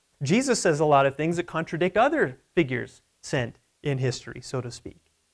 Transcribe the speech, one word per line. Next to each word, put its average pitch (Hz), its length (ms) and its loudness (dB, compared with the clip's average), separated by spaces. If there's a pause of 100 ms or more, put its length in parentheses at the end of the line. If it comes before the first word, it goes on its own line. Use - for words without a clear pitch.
(220)
Jesus 226 380 2
says 156 200 2
a 160 40 4
lot 139 220 6
of 135 100 -2
things 160 200 -2
that 170 80 -2
contradict 170 520 -2
other 240 420 2 (160)
figures 123 460 -2 (220)
sent 123 340 -4 (260)
in 139 160 -2
history, 123 440 -6
so - 180 -8
to 120 100 -8
speak. - 420 -18 (220)